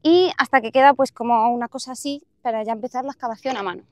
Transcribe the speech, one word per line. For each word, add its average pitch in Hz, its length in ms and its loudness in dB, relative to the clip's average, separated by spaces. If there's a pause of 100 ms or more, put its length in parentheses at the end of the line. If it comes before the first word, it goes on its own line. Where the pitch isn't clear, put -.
Y 349 360 4
hasta 269 220 2
que 269 120 -8
queda, 269 220 6
pues, 262 180 0
como 233 380 0
una 240 180 -4
cosa 254 240 -12
así 285 300 -8 (200)
para 220 200 -4
ya 214 100 -6
empezar 247 320 -8
la 277 80 -8
excavación 247 440 -8
a 202 60 -8
mano. 185 300 -8